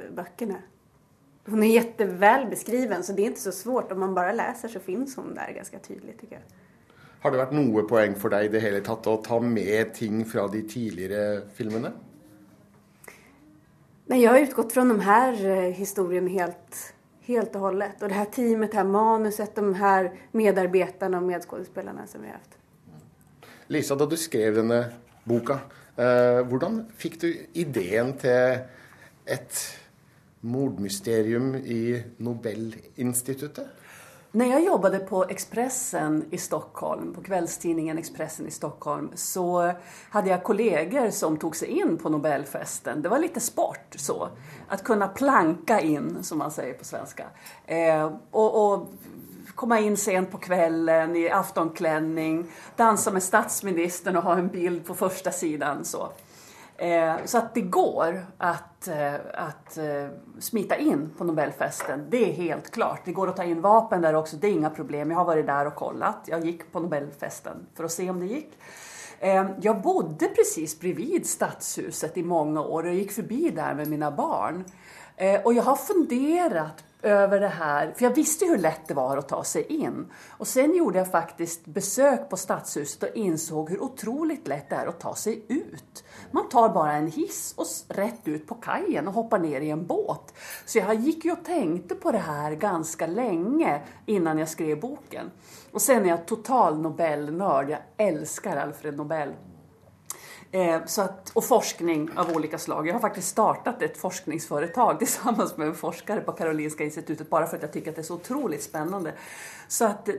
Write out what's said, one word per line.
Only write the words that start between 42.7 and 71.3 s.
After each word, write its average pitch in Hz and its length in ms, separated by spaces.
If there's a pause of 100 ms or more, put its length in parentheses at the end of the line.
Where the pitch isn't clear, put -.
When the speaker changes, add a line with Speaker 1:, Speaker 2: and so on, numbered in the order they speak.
Speaker 3:
Det 165 60
var 226 100
lite 320 220
sport - 560
så, - 320 (400)
att 196 160
kunna 202 240
planka 175 720
in, 156 420
som 170 160
man 147 120
säger 131 240
på - 100
svenska. - 420 (400)
Eh, 160 460 (180)
och, 214 420
och 185 160 (680)
komma 226 260
in 208 160
sent 185 340
på 185 80
kvällen 165 800
i 170 140
aftonklänning, 160 1160 (300)
dansa 220 340
med 190 120
statsministern 190 920
och 170 60
ha 175 160
en 180 100
bild 175 380
på - 80
första - 360
sidan, 147 540
så. - 240 (680)
Eh, 165 360 (100)
så - 140
att 226 160
det 240 60
går 180 640 (120)
att, - 500
eh, 147 260 (200)
att, - 420
eh, 143 320 (300)
smita 190 380
in 160 420
på 190 60
Nobelfesten. 151 840
Det 226 220
är - 20
helt 151 380
klart. 190 340
Det 180 80
går 180 160
att 180 80
ta 185 80
in 170 160
vapen 208 420
där 156 120
också. 156 220
Det 147 100
är 208 60
inga 156 180
problem. 147 400
Jag 165 80
har 180 60
varit 160 220
där 143 200
och 151 80
kollat. - 520
Jag 165 180
gick 170 280
på 175 80
Nobelfesten 156 920
för 165 100
att 165 80
se 185 180
om 180 100
det 175 60
gick. 262 320 (640)
Eh, 190 260 (140)
jag 208 200
bodde 294 480
precis - 520
bredvid 185 460
Stadshuset - 880